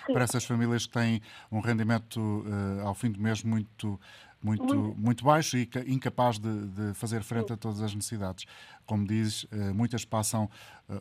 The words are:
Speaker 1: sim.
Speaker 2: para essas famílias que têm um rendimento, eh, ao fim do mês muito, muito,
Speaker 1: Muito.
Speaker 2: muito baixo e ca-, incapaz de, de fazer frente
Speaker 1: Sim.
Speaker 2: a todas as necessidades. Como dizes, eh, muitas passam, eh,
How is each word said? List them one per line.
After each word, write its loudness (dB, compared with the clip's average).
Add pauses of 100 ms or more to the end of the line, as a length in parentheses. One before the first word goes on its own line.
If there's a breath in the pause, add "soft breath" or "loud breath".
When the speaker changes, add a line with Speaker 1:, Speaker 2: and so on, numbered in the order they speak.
Speaker 1:
sim. 0
Speaker 2:
para 4
essas 0
famílias 2
que -10
têm 2 (280 loud breath)
um 0
rendimento, 2 (260)
eh, -2
ao 0
fim 0
do -2
mês 2
muito, -2 (460 soft breath)
muito, 2
Speaker 1:
Muito. 2
Speaker 2:
muito 2
baixo 4
e 0
ca-, -4
incapaz 0
de, -2
de -4
fazer -4
frente -2
Speaker 1:
Sim. -4
Speaker 2:
a -4
todas -4
as -2
necessidades. -6 (420 loud breath)
Como 2
dizes, 0
eh, -2
muitas 0
passam, 0 (400 loud breath)
eh, -8